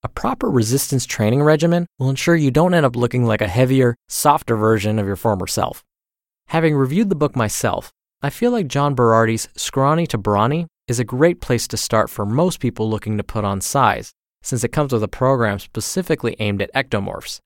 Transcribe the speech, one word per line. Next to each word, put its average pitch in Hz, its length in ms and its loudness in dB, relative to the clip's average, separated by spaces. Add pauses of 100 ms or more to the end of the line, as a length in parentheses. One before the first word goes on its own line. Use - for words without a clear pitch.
a - 60 -8
proper - 400 -4
resistance 123 560 0
training 117 380 0
regimen 170 440 2 (120)
will 131 100 -2
ensure 135 260 2
you 151 160 2
don't 160 220 2
end 160 140 4
up 123 100 0
looking 120 300 0
like 107 160 2
a 107 60 0
heavier, 127 460 4 (140)
softer 143 480 0
version 107 420 2
of 101 80 -2
your 98 100 -2
former 98 300 -2
self. - 380 -4 (640)
Having 160 280 2
reviewed 156 340 2
the 190 40 0
book 147 220 -2
myself, - 560 -2 (300)
I 143 80 -2
feel 240 200 0
like 214 180 -2
John 143 280 0
Berardi's 113 580 2
Scrawny 151 520 0
to - 100 -4
Brawny 110 500 0 (200)
is 120 120 -2
a 123 60 0
great 139 380 0
place 120 260 -2
to 110 80 -6
start - 320 0
for - 160 -6
most 147 360 0
people 110 280 -2
looking 107 300 -4
to 101 60 -6
put 107 200 -4
on 98 160 -2
size, 117 540 0 (260)
since - 240 -4
it - 80 -2
comes 147 200 0
with 110 100 2
a 104 60 -2
program 120 500 0
specifically - 800 -4
aimed 101 240 -2
at - 100 -6
ectomorphs. 101 720 -4